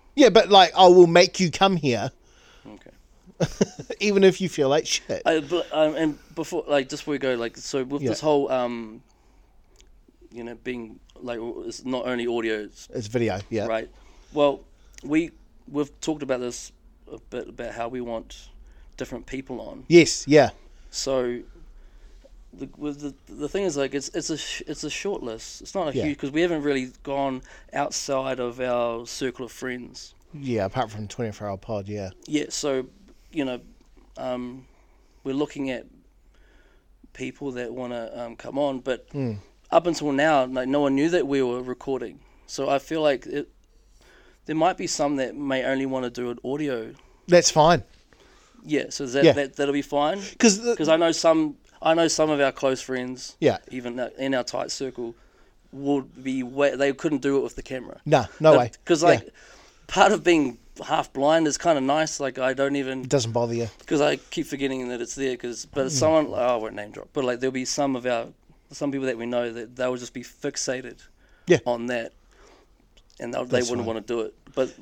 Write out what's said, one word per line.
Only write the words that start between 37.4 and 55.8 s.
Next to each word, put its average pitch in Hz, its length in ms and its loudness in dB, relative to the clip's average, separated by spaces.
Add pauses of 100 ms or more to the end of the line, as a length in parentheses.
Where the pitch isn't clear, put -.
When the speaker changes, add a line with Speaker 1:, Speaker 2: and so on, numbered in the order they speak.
Speaker 2:
that 123 200 -8
wanna, 123 420 -8
um, 117 220 -12
come 123 220 -8
on, 139 220 -2
but 123 300 -6
Speaker 1:
Mm. 123 280 -4 (320)
Speaker 2:
up 165 160 4
until 147 260 -2
now, 143 340 4
like, 127 220 -4
no 143 120 2
one 139 140 2
knew 143 160 2
that 170 160 2
we 139 160 2
were 123 200 -2
recording. 127 580 -6 (260)
So 139 220 -6
I 139 100 2
feel 156 240 -4
like 143 240 0
it, - 220 -6 (960)
there 156 100 -4
might 165 200 2
be 190 100 -6
some 147 300 -2
that 131 200 -2
may 135 280 -2
only 135 220 0
wanna 131 240 -4
do 123 200 -6
an 123 140 -8
audio. 131 500 -4 (320)
Speaker 1:
That's 175 240 6
fine. 160 320 6 (840)
Speaker 2:
Yeah, 143 260 -2
so - 140 -8
is 123 100 -6
that, 139 100 6
Speaker 1:
Yeah. - 80 10
Speaker 2:
that, - 240 -2
that'll 143 180 0
be 143 80 0
fine? 147 380 -2 (180)
Speaker 1:
'Cause 214 220 6
the 233 160 0
Speaker 2:
'Cause 156 120 -2
I 160 80 6
know 165 160 2
some, 160 440 2 (240)
I 160 140 2
know 165 140 2
some 156 220 2
of 147 100 0
our 135 120 4
close 131 280 0
friends, 127 600 -8
Speaker 1:
Yeah. 113 180 4 (120)
Speaker 2:
even 123 280 -8 (200)
in 135 160 -2
our 123 100 0
tight - 260 -6
circle, 123 440 -8 (580)
would 135 500 -4